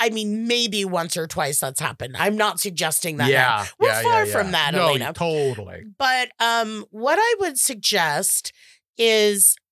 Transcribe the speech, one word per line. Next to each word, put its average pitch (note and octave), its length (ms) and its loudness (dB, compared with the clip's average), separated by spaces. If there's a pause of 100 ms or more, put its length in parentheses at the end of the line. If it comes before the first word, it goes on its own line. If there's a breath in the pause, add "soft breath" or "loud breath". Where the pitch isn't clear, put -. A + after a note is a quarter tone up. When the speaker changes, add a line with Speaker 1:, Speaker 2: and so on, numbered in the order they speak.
Speaker 1:
I A#3 100 0
mean, A3 380 -4
maybe A#3 360 0
once F3+ 320 -4
or E3 120 -4
twice C#3+ 320 -2
that's C3+ 180 -6
happened. C3 400 -6
I'm G#3 180 0
not G#3 220 0
suggesting D#3+ 600 -2
that C#3+ 80 2
now. C3+ 40 4
Speaker 2:
Yeah, A#2+ 360 2 (120)
Speaker 1:
We're A4 120 4
Speaker 2:
yeah, - 120 0
Speaker 1:
far A4+ 240 2
Speaker 2:
yeah, G#4 60 -4
Speaker 1:
from - 140 0
Speaker 2:
yeah. F#3 60 -4
Speaker 1:
that, D3+ 220 0
Speaker 2:
No, F3 140 2
Speaker 1:
Elena. C#3+ 240 0
Speaker 2:
totally. B2+ 720 -4 (120)
Speaker 1:
But, B3+ 340 0 (100)
um, A3+ 500 0
what B3+ 300 0
I A#4 180 2
would E4+ 220 -2
suggest F#3 920 0 (460 soft breath)
is G#3+ 560 4 (180)